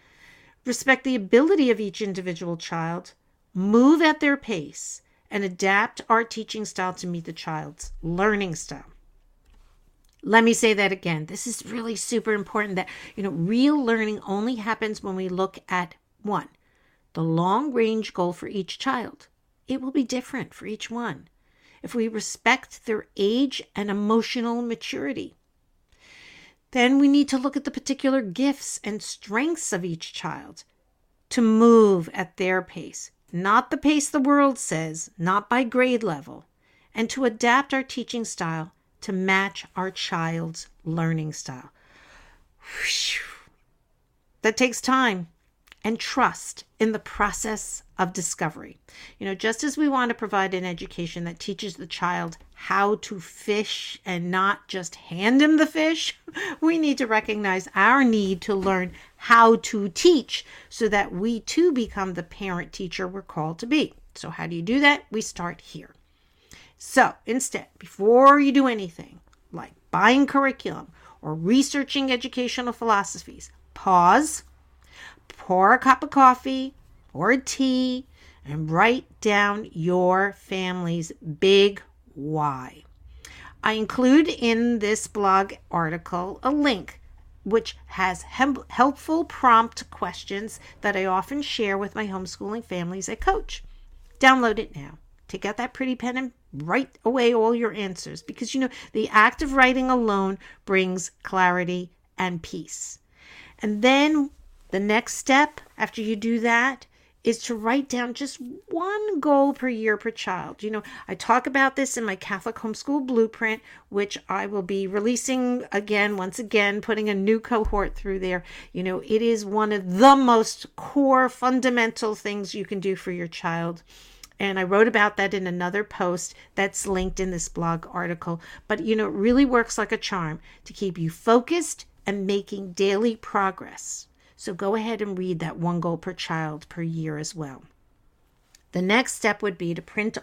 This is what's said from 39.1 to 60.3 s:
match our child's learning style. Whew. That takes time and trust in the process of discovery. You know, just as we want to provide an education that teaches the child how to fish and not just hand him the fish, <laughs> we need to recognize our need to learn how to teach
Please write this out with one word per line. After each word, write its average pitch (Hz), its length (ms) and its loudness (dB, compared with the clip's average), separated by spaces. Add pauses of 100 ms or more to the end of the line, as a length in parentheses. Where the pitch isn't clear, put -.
match 190 520 -2 (120)
our 185 140 -4
child's 165 760 -6 (180)
learning 165 480 -2
style. - 380 -16 (1120)
Whew. - 380 -4 (1200)
That 220 140 0
takes 247 240 0
time 233 480 0 (560)
and 220 160 -4
trust - 640 -4 (160)
in 220 100 2
the 214 80 -4
process - 840 -6 (120)
of 180 160 -2
discovery. - 640 -8 (440)
You 202 60 -8
know, 190 100 -6
just 220 260 -2
as 294 140 -4
we 302 120 2
want 254 200 0
to 233 60 -2
provide 190 380 -2
an 185 120 -4
education 175 600 -8
that 170 140 -10
teaches 196 380 -10
the 185 100 -14
child 175 520 -4 (160)
how 202 420 0
to 202 240 -10
fish - 840 -6
and 175 240 -4
not 190 380 0
just 185 300 -10
hand 214 440 2
him 302 180 6
the 311 80 4
fish, 320 520 -2 (220)
<laughs> 381 200 -8
we 330 160 2
need 302 220 0
to 262 80 -2
recognize 208 720 -2
our 233 260 6
need 208 380 2
to 214 140 -2
learn 185 380 0 (240)
how 226 400 6
to 208 340 -4
teach - 540 4 (240)